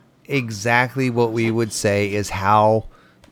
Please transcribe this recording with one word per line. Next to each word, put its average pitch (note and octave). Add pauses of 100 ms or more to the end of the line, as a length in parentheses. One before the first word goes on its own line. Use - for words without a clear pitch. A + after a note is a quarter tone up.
(260)
exactly A#2+
what A#2
we A2+
would A2+
say G2+
is G2+
how G#2+ (440)